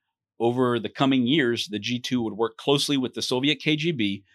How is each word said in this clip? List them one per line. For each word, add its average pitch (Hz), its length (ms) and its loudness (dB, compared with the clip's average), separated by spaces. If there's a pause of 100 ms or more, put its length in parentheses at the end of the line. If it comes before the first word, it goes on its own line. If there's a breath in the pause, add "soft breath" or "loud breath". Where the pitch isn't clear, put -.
(400)
Over 120 400 2
the 107 80 -4
coming 135 400 2
years, 120 400 2
the 104 120 -6
G 117 200 -4
two 123 220 -2
would 107 140 -4
work 113 200 -2
closely 143 400 0
with 127 200 -2
the 113 60 -6
Soviet 135 400 0
K 156 140 0
G 156 160 -2
B 101 320 -2 (120)